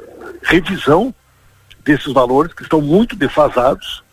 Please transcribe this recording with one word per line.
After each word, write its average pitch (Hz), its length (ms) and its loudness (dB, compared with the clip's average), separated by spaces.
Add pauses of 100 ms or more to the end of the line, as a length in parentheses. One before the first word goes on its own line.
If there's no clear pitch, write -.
(420)
revisão 180 720 2 (680)
desses 143 300 -2
valores 135 400 2
que - 100 -20
estão 160 180 0
muito 180 340 0
defasados, 135 960 -2